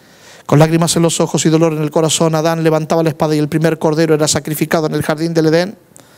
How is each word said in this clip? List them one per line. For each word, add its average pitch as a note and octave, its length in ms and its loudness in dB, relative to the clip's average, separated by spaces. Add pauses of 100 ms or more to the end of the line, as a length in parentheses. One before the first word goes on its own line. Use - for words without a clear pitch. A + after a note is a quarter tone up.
(460)
Con C#3+ 140 2
lágrimas D#3+ 360 2
en E3+ 60 0
los E3 180 0
ojos E3 260 -2
y E3 40 2
dolor D#3+ 240 2
en D3+ 80 -4
el D#3 80 -2
corazón, D#3+ 460 0
Adán E3 280 0
levantaba D#3+ 380 0
la D#3+ 80 0
espada D#3 260 -2
y D3+ 40 0
el D3 100 -2
primer D#3+ 300 0
cordero D#3+ 340 0
era D3+ 140 0
sacrificado D#3 580 -2
en D#3 80 -4
el D3+ 80 -2
jardín D#3+ 320 -4
del D#3+ 140 2
Edén. E3+ 280 0 (420)